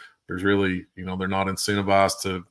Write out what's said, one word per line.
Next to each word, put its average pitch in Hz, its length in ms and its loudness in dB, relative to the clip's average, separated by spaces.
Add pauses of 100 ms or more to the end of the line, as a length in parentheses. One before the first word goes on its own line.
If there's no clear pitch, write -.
(260)
there's 90 180 -6
really, 98 400 2 (120)
you 90 100 -12
know, 92 100 -6
they're 95 120 -4
not 95 180 0
incentivized 98 760 2
to, 92 280 -6